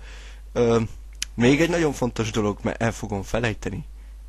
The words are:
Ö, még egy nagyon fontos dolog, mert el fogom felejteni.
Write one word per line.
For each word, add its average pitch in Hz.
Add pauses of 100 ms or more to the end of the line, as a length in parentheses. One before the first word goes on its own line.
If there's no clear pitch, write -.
(520)
Ö, 117 (540)
még 135
egy 165
nagyon 165
fontos 117
dolog, 104
mert 113
el 113
fogom 101
felejteni. 113 (440)